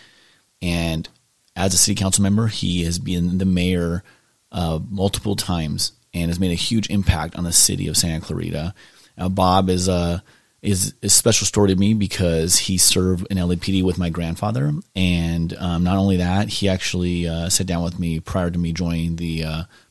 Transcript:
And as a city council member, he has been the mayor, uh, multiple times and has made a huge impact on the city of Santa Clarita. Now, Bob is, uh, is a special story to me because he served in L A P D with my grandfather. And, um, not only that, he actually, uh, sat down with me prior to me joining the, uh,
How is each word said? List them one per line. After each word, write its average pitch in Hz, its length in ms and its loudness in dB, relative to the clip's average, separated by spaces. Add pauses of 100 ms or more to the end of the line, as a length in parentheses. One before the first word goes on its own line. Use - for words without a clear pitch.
(600)
And 85 460 -2 (480)
as 95 180 0
a 95 40 0
city 104 180 4
council 95 280 2
member, 104 240 2
he 90 360 -2
has 85 160 -2
been 90 380 0
the 95 80 0
mayor, 90 580 2 (480)
uh, 82 280 -2 (100)
multiple 98 480 -2
times 80 560 -4 (200)
and 85 160 -2
has 87 120 -2
made 92 100 2
a 85 40 0
huge 104 340 -2
impact 85 480 -2
on 87 80 -4
the 85 80 -4
city - 340 2
of 78 80 -4
Santa 82 240 0
Clarita. 82 540 -6 (440)
Now, 90 120 -2
Bob 92 400 4
is, 90 180 0
uh, 87 320 0 (420)
is 98 400 0
a - 60 -4
special - 400 4
story 104 220 4
to 95 80 4
me 98 160 4
because 90 640 2
he 95 200 0
served 92 540 2
in 95 60 0
L 90 120 0
A 90 60 0
P 85 160 -4
D 95 100 2
with 92 160 0
my 87 120 -2
grandfather. 104 640 -2 (200)
And, 85 640 0
um, 87 280 -2
not 92 100 2
only 98 220 2
that, 90 320 0
he - 180 -2
actually, 90 640 -2
uh, 82 180 -4
sat 87 180 0
down 87 160 -2
with 87 160 -4
me 82 220 -2
prior 87 320 -2
to 87 80 -2
me 85 140 0
joining 85 420 -2
the, 82 300 -4
uh, 78 180 -6 (280)